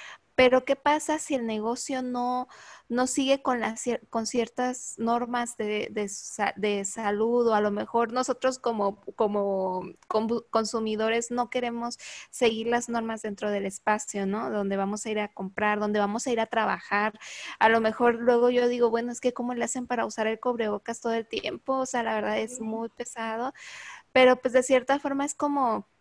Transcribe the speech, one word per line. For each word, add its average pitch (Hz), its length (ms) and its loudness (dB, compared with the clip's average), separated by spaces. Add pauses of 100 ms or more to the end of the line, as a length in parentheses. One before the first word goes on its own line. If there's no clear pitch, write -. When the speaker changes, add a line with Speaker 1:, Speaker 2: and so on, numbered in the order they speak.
(340)
Speaker 1:
Pero, 254 300 6
¿qué 269 120 2
pasa 302 420 2
si 311 160 -4
el 240 120 -2
negocio 226 560 -4
no, 247 460 -2 (400)
no 247 180 2
sigue 269 360 2
con 247 180 0
las 226 260 -4
cier-, 233 220 -4
con 226 180 -4
ciertas 247 680 -2
normas 240 640 -2
de, 214 320 -2
de 208 180 -4
sa-, - 480 -4
de 196 300 -2
salud? 226 600 2
O 220 60 4
a 208 60 4
lo 208 100 2
mejor 220 440 0
nosotros 254 440 0
como, 208 440 -2 (120)
como 196 680 0 (260)
conbu-, 226 420 0
consumidores 220 800 0
no 240 200 -2
queremos 240 480 -4 (320)
seguir 226 380 2
las 240 200 0
normas 226 320 -2
dentro 208 300 -4
del 202 160 0
espacio, 202 600 -2
¿no? 220 240 -2
Donde 202 280 -2
vamos 196 260 -2
a 220 60 -6
ir 214 100 -2
a 208 80 -4
comprar, 208 520 -2
donde 214 180 0
vamos 208 280 0
a 254 60 0
ir 226 80 0
a 226 60 0
trabajar. 214 680 0 (460)
A 220 100 8
lo 226 120 6
mejor 226 340 4
luego 240 360 4
yo 247 180 4
digo, 240 220 4
"Bueno, 233 220 -2
es - 80 -10
que 247 140 0
¿cómo 247 200 -4
le 240 120 -2
hacen 247 200 -4
para 233 200 -2
usar 214 200 -2
el 220 140 -2
cubrebocas 226 600 -2
todo 233 100 0
el 226 140 -2
tiempo?". 247 520 -4
O 262 80 0
sea, 247 160 -2
la 220 120 -2
verdad 214 240 -2
es 220 180 -6
Speaker 2:
Sí. 220 60 -8
Speaker 1:
muy 220 260 -6
pesado. 226 640 -8 (600)
Pero, 254 280 8
pues, 247 140 -2
de 254 80 6
cierta 262 360 2
forma 277 260 -2
es 294 100 -4
como, 269 520 0 (140)